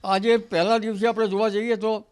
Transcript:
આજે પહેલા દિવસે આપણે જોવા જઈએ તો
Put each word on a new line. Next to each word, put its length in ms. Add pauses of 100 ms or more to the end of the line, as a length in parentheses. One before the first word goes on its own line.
આજે 340
પહેલા 400
દિવસે 300
આપણે 200
જોવા 220
જઈએ 260
તો 360